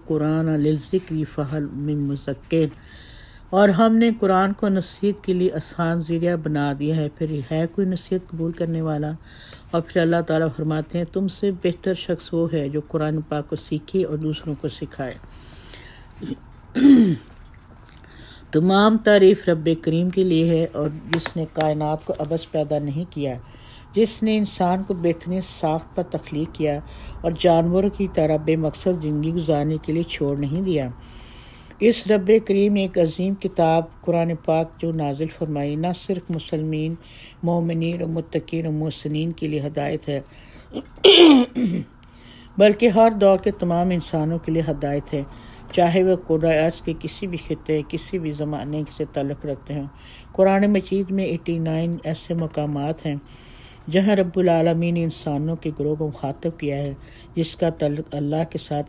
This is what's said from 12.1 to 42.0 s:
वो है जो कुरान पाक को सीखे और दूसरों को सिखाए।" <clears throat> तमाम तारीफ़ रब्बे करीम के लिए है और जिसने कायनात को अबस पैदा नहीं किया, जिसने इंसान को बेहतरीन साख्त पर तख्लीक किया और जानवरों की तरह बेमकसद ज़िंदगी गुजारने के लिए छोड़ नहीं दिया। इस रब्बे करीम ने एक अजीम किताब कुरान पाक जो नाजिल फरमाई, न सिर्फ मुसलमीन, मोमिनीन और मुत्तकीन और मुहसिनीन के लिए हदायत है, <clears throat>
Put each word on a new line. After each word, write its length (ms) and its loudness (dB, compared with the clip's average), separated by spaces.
वो 140 0
है 220 -2
जो 120 -4
कुरान 400 -2
पाक 260 -6
को 80 -8
सीखे 480 -4
और 140 -4
दूसरों 380 -6
को 120 -6
सिखाए।" 480 -10
<clears throat> 400 8
तमाम 440 6
तारीफ़ 540 6
रब्बे 240 2
करीम 340 0
के 140 0
लिए 340 2
है 80 0
और 240 -4
जिसने 560 -4
कायनात 580 -2
को 100 -4
अबस 400 -6
पैदा 260 -2
नहीं 260 -6
किया, 340 -8
जिसने 400 0
इंसान 480 0
को 100 -4
बेहतरीन 480 -4
साख्त 560 -6
पर 60 -2
तख्लीक 480 -8
किया 320 -4
और 80 -2
जानवरों 560 4
की 180 -2
तरह 300 0
बेमकसद 640 -2
ज़िंदगी 300 -2
गुजारने 460 0
के 160 -6
लिए 100 0
छोड़ 360 -4
नहीं 240 -4
दिया। 300 -2
इस 260 4
रब्बे 320 4
करीम 340 2
ने 100 2
एक 140 -6
अजीम 360 0
किताब 580 0
कुरान 320 0
पाक 460 -2
जो 100 -2
नाजिल 360 -4
फरमाई, 480 -6
न 180 -2
सिर्फ 380 -6
मुसलमीन, 640 -4
मोमिनीन 560 -2
और 60 -4
मुत्तकीन 580 -6
और 60 -4
मुहसिनीन 600 -4
के 160 -8
लिए 120 -4
हदायत 480 -6
है, 180 -4
<clears throat> 800 6